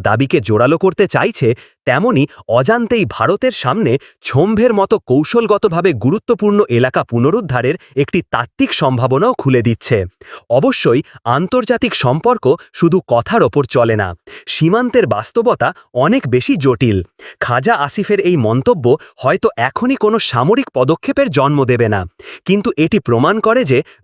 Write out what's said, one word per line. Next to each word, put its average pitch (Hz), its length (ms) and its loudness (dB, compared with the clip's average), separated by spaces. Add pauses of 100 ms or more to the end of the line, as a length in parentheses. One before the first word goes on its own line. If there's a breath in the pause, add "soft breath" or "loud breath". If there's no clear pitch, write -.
দাবিকে 113 380 0
জোরালো 117 380 2
করতে 190 280 0
চাইছে, 143 420 0 (360 loud breath)
তেমনি 151 380 2 (260 loud breath)
অজান্তেই 208 560 0 (120)
ভারতের 196 460 0
সামনে 139 300 0 (320 loud breath)
ছোম্ভের 214 500 2
মতো 196 200 0 (120)
কৌশলগতভাবে 185 840 0 (140)
গুরুত্বপূর্ণ 208 540 0 (120)
এলাকা 127 380 0
পুনরুদ্ধারের 127 680 -2 (200 soft breath)
একটি 143 220 -2 (120)
তাত্ত্বিক 120 440 -2
সম্ভাবনাও 131 640 0
খুলে 127 240 2
দিচ্ছে। 117 340 0 (540 loud breath)
অবশ্যই 143 500 2 (360 loud breath)
আন্তর্জাতিক 233 560 -2 (120)
সম্পর্ক 160 400 0 (300 loud breath)
শুধু 156 320 2
কথার 123 360 0
ওপর 143 200 0 (120)
চলে 117 220 2
না, 98 120 -2 (400 loud breath)
সীমান্তের 220 580 0
বাস্তবতা 131 640 -2 (280 soft breath)
অনেক 180 320 2
বেশি 123 280 0
জটিল। 127 420 0 (420 loud breath)
খাজা 131 340 0 (120)
আসিফের 202 340 -2
এই 175 160 2
মন্তব্য 127 500 0 (320 loud breath)
হয়তো 180 300 0 (200)
এখনই 247 280 -2
কোনো 214 200 0 (140)
সামরিক 170 440 0
পদক্ষেপের 165 560 0
জন্ম 143 340 2
দেবে 117 240 -2
না, 104 120 -2 (440 loud breath)
কিন্তু 196 320 0
এটি 165 240 0
প্রমাণ 127 400 0
করে 233 240 2
যে 131 140 2 (240 soft breath)